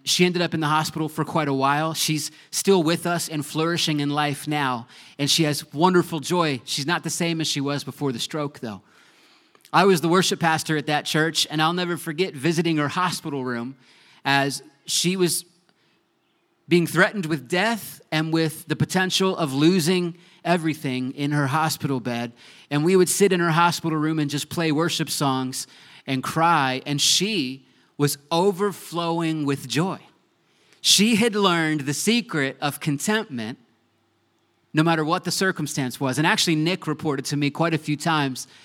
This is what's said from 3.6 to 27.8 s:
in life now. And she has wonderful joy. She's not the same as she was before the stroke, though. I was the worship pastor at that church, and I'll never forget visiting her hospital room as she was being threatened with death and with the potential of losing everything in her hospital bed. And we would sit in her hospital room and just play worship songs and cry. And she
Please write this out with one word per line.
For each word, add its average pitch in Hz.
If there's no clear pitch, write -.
in 143
life 147
now. 135
And 143
she 160
has 147
wonderful 170
joy. 151
She's -
not 165
the 165
same 165
as 151
she -
was 139
before 135
the 117
stroke, -
though. 104
I 170
was 185
the 165
worship 175
pastor 160
at 143
that 147
church, 160
and 156
I'll 160
never 175
forget 165
visiting 160
her 147
hospital 151
room 123
as 139
she -
was 180
being 165
threatened 180
with 143
death 190
and 156
with 160
the 151
potential 185
of 139
losing 170
everything 151
in 143
her 147
hospital 143
bed. 120
And 147
we 180
would 180
sit 196
in 185
her 175
hospital 165
room 156
and 147
just 139
play 160
worship 160
songs 131
and 131
cry. 147
And 143
she 147